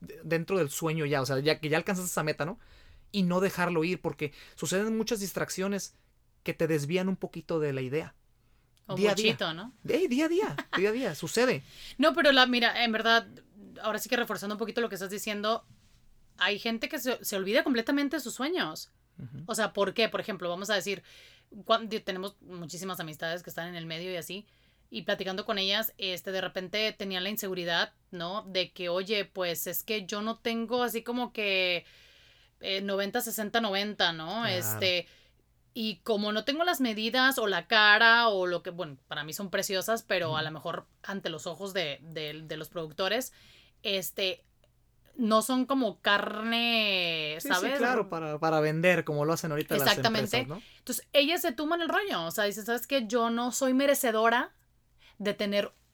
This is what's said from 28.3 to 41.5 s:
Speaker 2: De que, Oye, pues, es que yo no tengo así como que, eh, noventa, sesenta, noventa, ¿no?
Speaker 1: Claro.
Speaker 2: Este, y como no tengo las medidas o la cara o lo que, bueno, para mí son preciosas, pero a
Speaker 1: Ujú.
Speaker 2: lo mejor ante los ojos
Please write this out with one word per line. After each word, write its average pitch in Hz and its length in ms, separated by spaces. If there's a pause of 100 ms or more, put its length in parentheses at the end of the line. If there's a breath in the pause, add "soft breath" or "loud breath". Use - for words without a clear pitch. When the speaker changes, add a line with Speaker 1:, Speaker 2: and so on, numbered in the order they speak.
Speaker 2:
De 185 260
que, 180 160
Oye, 190 380
pues, 175 400
es 175 160
que 214 240
yo 208 160
no 226 160
tengo 233 440
así 233 200
como 240 320
que, 185 500 (760 soft breath)
eh, 190 200
noventa, 196 400
sesenta, 226 400
noventa, 202 540
¿no? 160 140
Speaker 1:
Claro. 226 180
Speaker 2:
Este, 185 600 (680 soft breath)
y 220 240
como 208 340
no 214 120
tengo 302 200
las 359 160
medidas 247 580
o 220 80
la 180 220
cara 226 600
o 190 180
lo 175 180
que, 185 60
bueno, 170 260 (120)
para 147 160
mí 156 80
son 196 180
preciosas, 202 520
pero 175 340
a 156 40
Speaker 1:
Ujú. 156 40
Speaker 2:
lo 156 80
mejor 165 340 (160)
ante 196 260
los 160 180
ojos 190 280